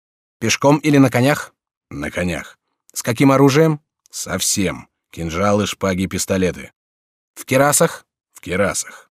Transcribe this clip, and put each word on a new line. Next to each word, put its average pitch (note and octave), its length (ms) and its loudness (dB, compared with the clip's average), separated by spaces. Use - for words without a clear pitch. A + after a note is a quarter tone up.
"Пешком C#3 380 2
или D3 220 2
на C3+ 100 6
конях?" C3 460 -2
"На D2 220 -10
конях". F2 480 -6
"С - 80 -10
каким C3+ 300 2
оружием?" C#3+ 480 4
"Со - 260 -8
всем. F2 520 -4
Кинжалы, F#2+ 560 -2
шпаги, F#2+ 400 -4
пистолеты". F2 680 -4
"В - 120 -18
кирасах?" C#3+ 600 0
"В - 100 -20
кирасах". - 760 -4